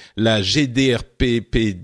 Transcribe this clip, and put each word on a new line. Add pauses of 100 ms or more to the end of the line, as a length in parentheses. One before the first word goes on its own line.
(180)
la
G
D
R
P
P